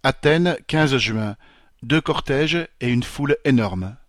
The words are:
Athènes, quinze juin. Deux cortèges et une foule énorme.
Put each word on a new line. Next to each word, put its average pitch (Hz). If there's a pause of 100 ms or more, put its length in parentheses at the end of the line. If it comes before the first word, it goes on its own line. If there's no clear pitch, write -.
Athènes, 156 (100)
quinze 151
juin. 110 (480)
Deux 143
cortèges 156 (140)
et 127
une 120
foule 143
énorme. 95 (140)